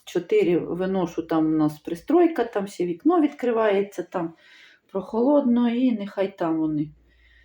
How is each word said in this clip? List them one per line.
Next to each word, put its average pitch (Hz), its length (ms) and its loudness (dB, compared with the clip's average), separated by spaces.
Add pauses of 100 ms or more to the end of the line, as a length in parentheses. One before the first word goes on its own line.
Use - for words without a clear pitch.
чотири 180 520 0
виношу, 175 640 -2
там 160 220 0
у 156 120 2
нас 151 220 0
пристройка, 320 640 2
там 202 240 -4
ще 190 180 -4
вікно 294 360 2
відкривається, 220 840 0
там 170 300 -6 (580)
прохолодно, 240 800 2
і 240 220 2
нехай 202 460 -4
там 160 200 -2
вони. 156 320 -2 (560)